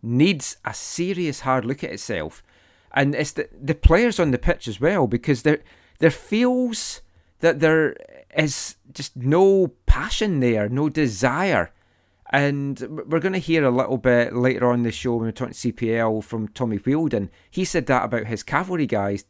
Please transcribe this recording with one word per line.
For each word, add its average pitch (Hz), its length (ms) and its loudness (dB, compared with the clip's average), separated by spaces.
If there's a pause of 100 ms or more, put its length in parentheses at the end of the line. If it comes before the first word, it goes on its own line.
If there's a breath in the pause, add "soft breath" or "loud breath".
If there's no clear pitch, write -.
needs 139 580 2
a 110 100 -6
serious 175 680 -6
hard 131 240 0
look 131 180 -4
at - 80 -8
itself. 85 520 -8 (500 soft breath)
And 139 220 2
it's 143 180 -4
the, - 160 -6 (100)
the 151 160 -2
players 214 440 4
on 156 120 2
the 123 60 0
pitch - 300 0
as 101 120 -8
well, 160 280 2
because 120 340 -2
there, 151 200 2 (380 soft breath)
there 160 120 6
feels 247 920 -2 (380)
that 160 200 2
there 160 380 2 (400)
is 151 380 -4 (180)
just - 240 -12
no 180 560 4 (120)
passion 196 540 2
there, 110 300 2
no 139 180 0
desire. 131 840 0 (600)
And 143 460 0
w-, 143 300 -10
we're 160 120 0
gonna 185 200 -2
hear 160 260 0
a 131 40 4
little 127 280 0
bit 120 360 2
later 123 340 2
on 120 80 2
in 120 80 0
the 113 80 -2
show 120 240 -4
when 113 100 -2
we're 113 60 -4
talking 120 220 -8
C - 180 -4
P 113 240 -2
L 113 260 0
from 110 280 -6
Tommy 113 280 -4
Wheeldon. 127 520 -2 (220 soft breath)
He - 140 -2
said 160 220 -2
that 127 180 2
about 113 220 -4
his 113 160 -6
cavalry 170 440 -2
guys 101 420 -2